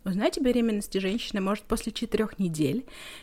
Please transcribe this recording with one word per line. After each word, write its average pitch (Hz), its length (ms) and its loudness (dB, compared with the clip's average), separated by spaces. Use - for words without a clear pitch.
Узнать 214 360 0
о - 20 -4
беременности 233 560 2
женщина 190 420 -2
может 196 260 0
после - 260 -2
четырёх 214 480 -2
недель, 165 480 0